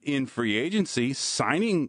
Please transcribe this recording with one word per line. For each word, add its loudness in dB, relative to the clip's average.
in -2
free -2
agency, 0
signing 0